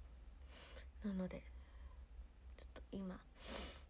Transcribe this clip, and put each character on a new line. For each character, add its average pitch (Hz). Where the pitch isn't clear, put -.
う。 208
な 196
の 185
で、 -
ち -
ょ -
っ -
と -
今、 190